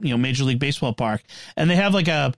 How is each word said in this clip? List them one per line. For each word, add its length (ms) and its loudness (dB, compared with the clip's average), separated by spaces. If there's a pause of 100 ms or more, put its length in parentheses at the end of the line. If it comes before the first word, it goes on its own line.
you 100 -2
know, 60 0
Major 280 0
League 160 0
Baseball 340 -2
park, 280 -2 (340)
and 120 2
they 80 4
have, 160 4
like, 160 2
a 300 0